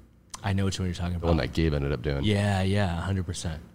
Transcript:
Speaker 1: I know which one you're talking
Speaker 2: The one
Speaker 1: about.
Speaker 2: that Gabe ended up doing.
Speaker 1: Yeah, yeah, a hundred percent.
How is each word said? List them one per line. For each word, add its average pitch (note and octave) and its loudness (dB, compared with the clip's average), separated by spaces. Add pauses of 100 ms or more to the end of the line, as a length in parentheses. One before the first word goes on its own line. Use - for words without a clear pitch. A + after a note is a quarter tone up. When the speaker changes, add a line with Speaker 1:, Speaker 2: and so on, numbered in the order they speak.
(440)
Speaker 1:
I G2+ 0
know G2 2
which F#2+ -2
one F#2 -2
you're F2 -2
talking F2 -4
Speaker 2:
The E2 -4
one E2+ 6
Speaker 1:
about. C2 2
Speaker 2:
that - -8
Gabe D#2+ 4
ended C#2+ 0
up C2 -2
doing. C#2+ -2
Speaker 1:
Yeah, G2+ 2
yeah, F#2+ 0
a E2+ -4
hundred F#2+ -2
percent. E2+ -6 (140)